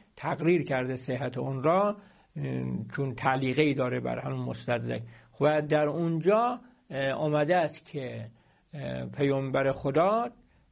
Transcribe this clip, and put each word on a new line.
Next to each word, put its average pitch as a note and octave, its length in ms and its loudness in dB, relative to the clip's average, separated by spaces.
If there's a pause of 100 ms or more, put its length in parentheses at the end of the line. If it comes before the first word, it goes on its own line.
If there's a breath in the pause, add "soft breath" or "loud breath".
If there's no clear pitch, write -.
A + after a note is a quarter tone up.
(160 loud breath)
تقریر D#3+ 480 2
کرده B2+ 320 -2
صحت B2 420 -4
اون C3 260 -2
را، G3+ 340 4 (960 loud breath)
چون C3+ 200 -4
تعلیقه‌ای C3+ 580 2
داره B2+ 260 -2
بر A#2+ 200 -4
همون C3 200 -6
مستدرک. A#2+ 640 -4 (380 loud breath)
و D3+ 200 4
در D3+ 260 2
اونجا، E3+ 720 2 (300 loud breath)
اه، C3+ 220 -2
آمده D3+ 440 2
است D#3+ 300 0
که، A#2 440 -8 (440 soft breath)
اه، C3 320 -6
پیامبر C3+ 680 2
خدا F#3 580 2 (420 soft breath)